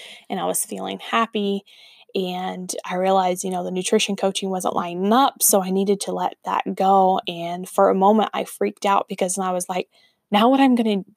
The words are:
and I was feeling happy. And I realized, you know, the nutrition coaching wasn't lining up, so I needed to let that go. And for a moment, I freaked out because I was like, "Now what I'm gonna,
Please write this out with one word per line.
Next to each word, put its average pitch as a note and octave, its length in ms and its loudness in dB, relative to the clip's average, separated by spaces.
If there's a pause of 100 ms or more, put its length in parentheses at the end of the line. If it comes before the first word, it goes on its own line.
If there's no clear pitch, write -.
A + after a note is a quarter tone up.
(300)
and G3+ 80 -4
I F3 60 -4
was F#3 220 -2
feeling F#3+ 340 -8
happy. G#3 640 -2 (520)
And F#3 600 -6 (100)
I F#3 100 -6
realized, F#3 480 2
you F#3+ 80 -4
know, F3+ 120 -4
the F3+ 60 -6
nutrition F#3 460 0
coaching F#3+ 340 -2
wasn't F#3 260 -2
lining F3+ 380 0
up, C4 300 2
so G3+ 180 4
I F#3 80 -6
needed G3 320 0
to - 100 -8
let F3+ 320 -6
that G3 300 -4
go. F#3+ 540 4
And F3 420 -8
for G3 220 4
a G3 40 4
moment, G3+ 380 4
I - 120 -4
freaked - 380 -6
out G3 240 0
because F#3+ 300 -4
I F#3 140 -4
was F3+ 180 -6
like, F#3 200 -6 (420)
"Now G#3 180 4
what C4+ 100 4
I'm C4+ 140 6
gonna, A3 300 0 (140)